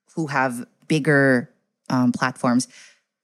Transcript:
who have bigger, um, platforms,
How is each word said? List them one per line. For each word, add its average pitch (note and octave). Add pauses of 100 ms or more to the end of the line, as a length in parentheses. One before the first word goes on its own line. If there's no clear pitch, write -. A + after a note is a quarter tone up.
(160)
who E3
have C3 (220)
bigger, C#3 (400)
um, B2+
platforms, B2+ (560)